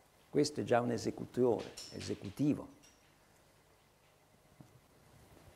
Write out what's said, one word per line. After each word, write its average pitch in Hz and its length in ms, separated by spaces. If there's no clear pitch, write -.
questo 147 320
è - 20
già 117 180
un 123 100
esecutore, 120 800
esecutivo. 104 800